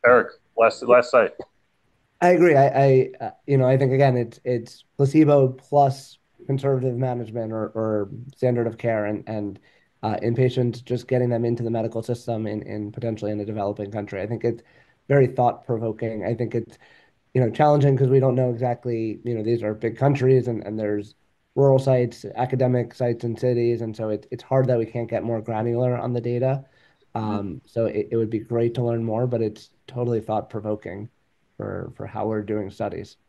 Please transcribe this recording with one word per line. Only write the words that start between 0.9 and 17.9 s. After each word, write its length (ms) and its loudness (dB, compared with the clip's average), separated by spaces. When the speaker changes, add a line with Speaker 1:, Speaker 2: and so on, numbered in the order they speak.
Speaker 1:
say. 180 4
Speaker 2:
I 100 4
agree. 260 6
I, 120 8
I, 440 4
uh, 100 -8
you 100 2
know, 100 4
I 100 4
think, 160 2
again, 240 4
it's, 260 -4
it's 400 -6
placebo 500 6
plus 680 0
conservative 520 -2
management 560 -4
or, 160 -4
or 400 -2
standard 320 0
of 100 -6
care, 280 -2
and, 220 -6
and, 320 -8
uh, 180 -2
in 140 0
patients, 460 0
just 260 -8
getting 220 0
them 160 0
into 180 -2
the 80 -4
medical 320 -4
system 420 -6
in, 180 -6
in 280 -10
potentially 400 -6
in 80 -6
a 60 -6
developing 440 -6
country. 320 -8
I 60 -6
think 160 -6
it's 180 -2
very 200 4
thought-provoking. 960 -2
I 100 -2
think 200 -6
it's, 220 -6
you 80 2
know, 80 2
challenging 460 4